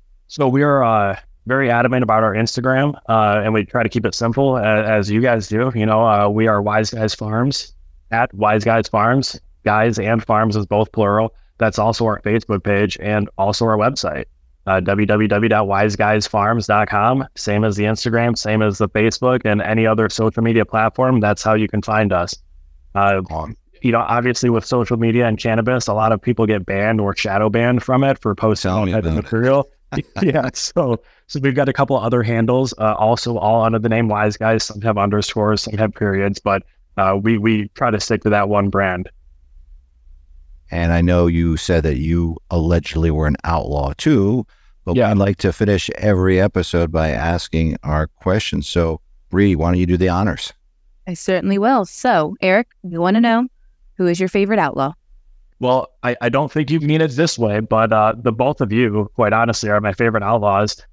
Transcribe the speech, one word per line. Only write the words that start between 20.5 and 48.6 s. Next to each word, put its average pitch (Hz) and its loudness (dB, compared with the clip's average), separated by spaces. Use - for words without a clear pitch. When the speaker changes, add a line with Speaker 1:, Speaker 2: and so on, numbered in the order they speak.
Speaker 1:
platform. 117 0
That's 104 0
how 110 2
you 107 0
can 101 -4
find 107 0
us. 90 -2
Uh, 98 2
Speaker 2:
Awesome. 80 -8
Speaker 1:
you 123 2
know, 117 2
obviously 120 0
with 113 0
social 120 -2
media 117 2
and 110 -2
cannabis, 117 -2
a 107 -2
lot 110 0
of 107 0
people 113 0
get 104 0
banned 107 0
or 98 -2
shadow 104 -2
banned 117 0
from 131 0
it 139 0
for 107 -2
posting 104 -2
Speaker 2:
Tell 98 0
me 92 -2
Speaker 1:
that 110 0
type - -2
of 80 0
Speaker 2:
about 80 0
it. 80 -4
Speaker 1:
material. 127 0
Speaker 2:
<laughs> - -20
Speaker 1:
<laughs> - -8
Yeah, 147 0
so, 127 -2
so 147 -8
we've 135 0
got 139 0
a 127 0
couple 139 0
other 117 0
handles, 117 0
uh, 107 0
also 117 0
all 110 2
under 113 2
the 110 0
name 113 2
Wise 107 0
Guys. 110 0
Some 101 -10
have 110 0
underscores, 104 0
some 107 -8
have 107 0
periods, 98 -2
but, 98 -2
uh, 98 2
we, 113 2
we 107 0
try 120 0
to 107 0
stick - -2
to 107 2
that 104 2
one 101 2
brand. 92 -2
Speaker 2:
And 85 0
I 85 2
know 87 4
you 85 0
said 82 0
that 76 0
you 82 -2
allegedly 82 0
were 78 0
an 73 0
outlaw 73 -4
too, 113 2
but 90 -2
Speaker 1:
Yeah. 113 2
Speaker 2:
I'd 104 2
like 98 2
to 92 0
finish 101 0
every 95 2
episode 85 0
by 80 0
asking 80 -2
our 76 -2
questions. - -4